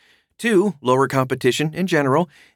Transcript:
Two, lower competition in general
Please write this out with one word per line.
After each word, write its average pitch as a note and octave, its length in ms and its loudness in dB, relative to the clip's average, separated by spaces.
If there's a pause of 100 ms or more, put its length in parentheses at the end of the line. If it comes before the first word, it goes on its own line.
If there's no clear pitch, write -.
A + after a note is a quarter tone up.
(380)
Two, G#3 440 0
lower B2+ 260 2
competition C3 640 -2
in F3 140 -4
general D3+ 420 0 (260)